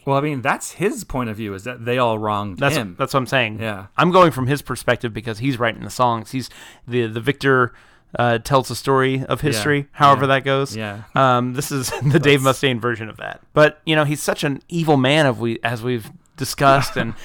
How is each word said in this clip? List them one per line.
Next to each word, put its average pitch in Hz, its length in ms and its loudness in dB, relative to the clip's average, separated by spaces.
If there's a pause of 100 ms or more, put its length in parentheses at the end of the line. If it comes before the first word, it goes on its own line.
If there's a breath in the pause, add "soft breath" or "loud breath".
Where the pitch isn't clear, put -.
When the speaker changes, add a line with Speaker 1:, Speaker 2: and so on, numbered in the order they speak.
Speaker 1:
Well, 135 100 0
I 139 40 0
mean, 147 200 -6
that's 139 300 -4
his 208 320 -4
point 123 260 -6
of 104 80 -8
view, 107 160 -8
is 95 120 -14
that 123 200 -12
they 123 140 -2
all 117 180 2
wronged 104 400 -4
Speaker 2:
That's, 139 180 0
Speaker 1:
him. 101 220 -6
Speaker 2:
that's 135 160 -4
what 139 60 2
I'm 123 80 -2
saying. 110 320 -2
Speaker 1:
Yeah. 104 360 -8
Speaker 2:
I'm 165 140 4
going 180 220 8
from 123 160 -2
his 139 160 0
perspective 120 500 -2
because 110 240 -8
he's 123 220 -2
writing 117 240 -2
the 104 80 -12
songs. 117 400 0
He's 131 180 -8 (380 loud breath)
the, 120 180 0
the 110 160 -6
victor, 131 520 2 (440 soft breath)
uh, 117 220 2
tells 131 300 0
the 120 60 -6
story 131 480 0
of 135 200 -4
Speaker 1:
Yeah. 147 80 0
Speaker 2:
history, 143 400 -2
however 139 320 4
Speaker 1:
Yeah. 139 40 2
Speaker 2:
that 135 180 2
goes. 135 300 -2
Speaker 1:
Yeah. 107 280 -8 (100)
Speaker 2:
Um, 123 400 2
this 139 180 -6
is 135 180 -4
<laughs> - 140 -6
the 147 160 4
Dave 143 220 4
Speaker 1:
That's 131 180 2
Speaker 2:
Mustaine 131 220 0
version 113 260 -4
of 107 100 -16
that. 104 240 -12 (120)
But, 151 320 4
you 160 100 0
know, 151 100 4
he's 147 180 -2
such - 200 -2
an 139 260 -4
evil 160 280 2
man, 139 300 4
of 110 120 0
we, 117 240 -4
as 117 200 -4
we've 120 260 -4 (280)
discussed, 135 600 2
and 113 160 -4 (100)